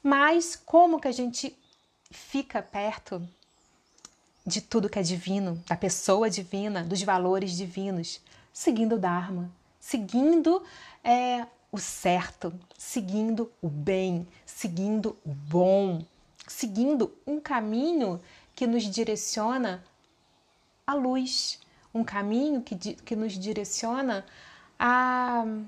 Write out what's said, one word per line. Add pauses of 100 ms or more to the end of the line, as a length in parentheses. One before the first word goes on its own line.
Mas
como
que
a
gente (500)
fica
perto (1300)
de
tudo
que
é
divino,
da
pessoa
divina,
dos
valores
divinos? (300)
Seguindo
o
Dharma, (300)
seguindo, (440)
é, (240)
o
certo, (240)
seguindo (100)
o
bem, (180)
seguindo
o
bom, (400)
seguindo (100)
um
caminho (360)
que
nos
direciona (1000)
à
luz, (340)
um
caminho
que
di-,
que
nos
direciona (500)
à (240)